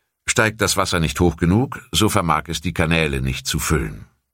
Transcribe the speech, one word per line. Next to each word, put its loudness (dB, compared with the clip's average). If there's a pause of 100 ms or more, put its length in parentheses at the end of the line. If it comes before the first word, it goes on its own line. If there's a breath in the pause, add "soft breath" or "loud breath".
(260)
Steigt 0
das 0
Wasser 0
nicht -2
hoch 4
genug, 0
so 2
vermag 0
es, -6
die -6
Kanäle 0
nicht -4
zu -2
füllen, -2 (280)